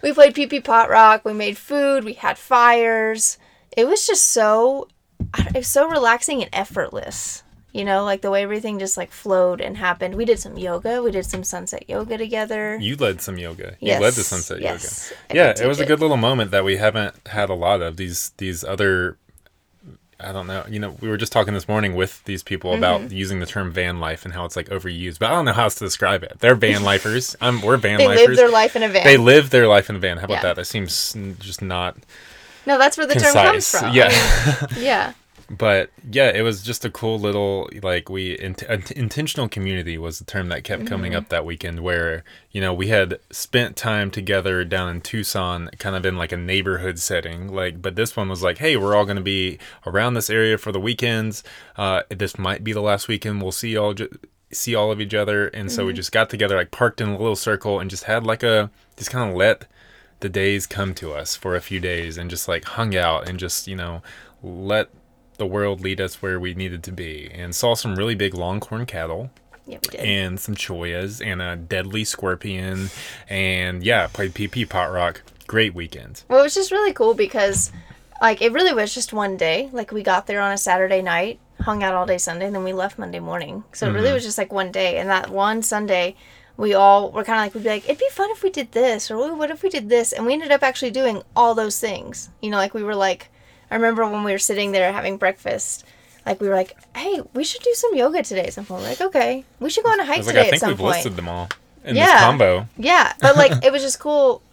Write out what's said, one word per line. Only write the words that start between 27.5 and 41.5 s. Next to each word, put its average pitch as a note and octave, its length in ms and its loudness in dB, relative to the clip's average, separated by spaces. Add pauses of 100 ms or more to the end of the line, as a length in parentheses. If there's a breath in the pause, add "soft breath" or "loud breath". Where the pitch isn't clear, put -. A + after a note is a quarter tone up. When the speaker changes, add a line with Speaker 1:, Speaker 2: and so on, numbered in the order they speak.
Speaker 2:
we're A#2+ 160 4
van G#2 200 0
Speaker 1:
They - 100 8
Speaker 2:
lifers. A#3 200 8
Speaker 1:
live B2+ 80 4
their A#3+ 140 8
life A3 260 4
in A3+ 60 0
a A3 60 0
van. F#3+ 160 2
Speaker 2:
They C#3 120 12
live C3 340 8
their B2 180 8
life G2+ 200 6
in G#2 80 -6
a F2+ 40 -6
van. F2+ 180 -2
How F2+ 60 -8
about G2 100 -2
Speaker 1:
Yeah. - 80 -2
Speaker 2:
that? F2+ 140 0
That F2+ 100 -8
seems - 500 -6
n-, G2 240 -10
just F#2+ 220 -12
not F2+ 340 -6 (680 loud breath)
Speaker 1:
No, C#4 120 2
that's C#4 200 4
where D#4 80 0
the C#4+ 80 2
term C#4+ 180 6
comes - 380 6
Speaker 2:
concise. F3 100 2
Speaker 1:
from. A#2 140 -2
Speaker 2:
Yeah. B2 180 8
Speaker 1:
I A#2 600 4
mean, A#3+ 100 -6
Speaker 2:
<laughs> - 0 -
Speaker 1:
yeah. A3 280 0 (400)
Speaker 2:
But, G2+ 380 2 (180)
yeah, B2 220 4
it G#2+ 120 0
was G#2+ 200 -2
just A2+ 220 -8
a A2+ 60 -4
cool A2 280 -4
little, G2+ 500 -2 (140)
like, F2+ 260 -2
we, F#2+ 300 -6
int-, F#2+ 240 -8
int-, G2+ 300 -6
intentional C3+ 560 -4
community F#2 500 -6
was E2 220 -8
the F2+ 40 -20
term F#2 260 -6
that D#2+ 120 -6
kept G#2 240 -6
coming F2+ 240 -6
Speaker 1:
Mm-hmm. F2 80 -2
Speaker 2:
up - 120 -8
that E2 140 -2
weekend E2+ 360 -8